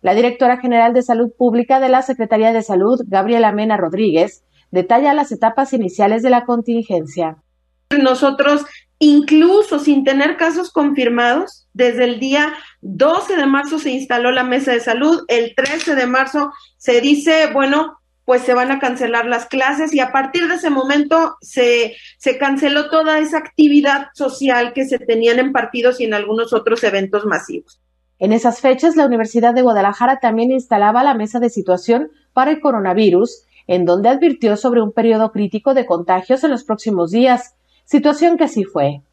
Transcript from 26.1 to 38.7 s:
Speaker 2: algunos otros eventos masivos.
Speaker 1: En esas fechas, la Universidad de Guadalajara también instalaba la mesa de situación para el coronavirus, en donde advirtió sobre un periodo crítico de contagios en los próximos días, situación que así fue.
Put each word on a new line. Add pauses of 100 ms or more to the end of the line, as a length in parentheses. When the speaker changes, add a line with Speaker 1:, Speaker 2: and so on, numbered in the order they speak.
Speaker 2:
algunos
otros
eventos
masivos. (400)
Speaker 1:
En
esas
fechas,
la
Universidad
de
Guadalajara
también
instalaba
la
mesa
de
situación (220)
para
el
coronavirus, (220)
en
donde
advirtió
sobre
un
periodo
crítico
de
contagios
en
los
próximos
días, (280)
situación
que
así
fue. (100)